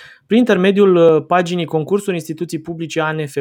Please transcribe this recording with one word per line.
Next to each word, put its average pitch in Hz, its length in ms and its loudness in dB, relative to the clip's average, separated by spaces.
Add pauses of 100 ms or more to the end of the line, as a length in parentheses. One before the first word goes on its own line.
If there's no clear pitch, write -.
(260)
Prin 220 140 2
intermediul, 196 560 4
uh, 160 300 4
paginii 175 400 -2
Concursuri 170 500 -4
Instituții 160 440 -8
Publice 165 420 -8
A 156 100 -2
N 156 160 -6
F 139 140 -12